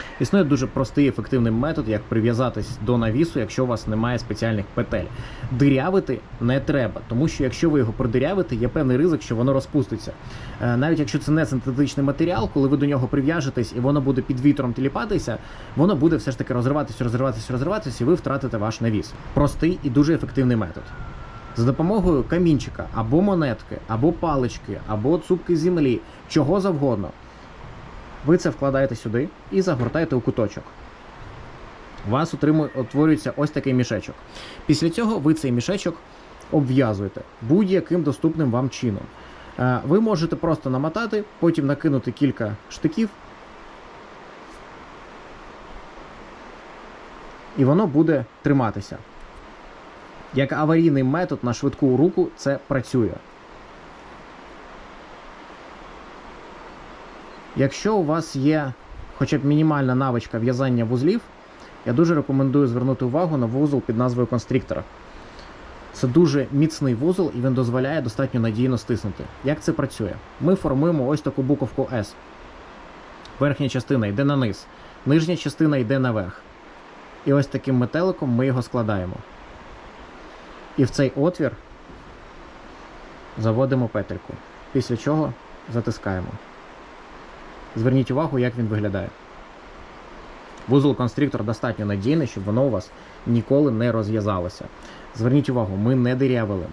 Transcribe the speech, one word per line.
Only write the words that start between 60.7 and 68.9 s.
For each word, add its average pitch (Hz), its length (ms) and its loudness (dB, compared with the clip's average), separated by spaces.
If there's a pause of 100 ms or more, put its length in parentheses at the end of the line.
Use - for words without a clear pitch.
вузлів, 131 360 2 (640)
я 120 60 0
дуже 165 220 6
рекомендую 139 520 4
звернути 123 380 0
увагу 156 320 2
на 123 100 2
вузол 135 340 2
під 113 160 -2
назвою 123 300 2
констриктор. - 560 -2 (1080)
Це - 160 -2
дуже 139 440 4
міцний 143 420 2
вузол, 156 400 0
і 123 60 -4
він 131 140 2
дозволяє 131 480 0
достатньо 127 380 -2
надійно 117 380 2
стиснути. 104 460 -4 (200)